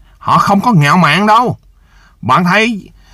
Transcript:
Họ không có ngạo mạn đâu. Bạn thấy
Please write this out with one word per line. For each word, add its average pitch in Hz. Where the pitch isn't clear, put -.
Họ 139
không 202
có 240
ngạo 151
mạn 175
đâu. 220
Bạn 139
thấy 214